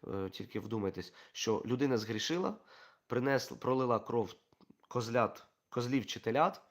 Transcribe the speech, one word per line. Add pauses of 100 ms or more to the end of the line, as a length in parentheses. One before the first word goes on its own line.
е,
тільки
вдумайтесь, (180)
що
людина
згрішила, (520)
принесла,
пролила
кров (520)
козлят, (240)
козлів
чи
телят